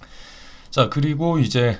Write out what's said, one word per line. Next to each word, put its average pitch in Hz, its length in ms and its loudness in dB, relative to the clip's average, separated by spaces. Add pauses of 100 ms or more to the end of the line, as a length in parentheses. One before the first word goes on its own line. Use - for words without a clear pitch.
(720)
자, 131 180 2
그리고 151 500 0
이제, 120 420 0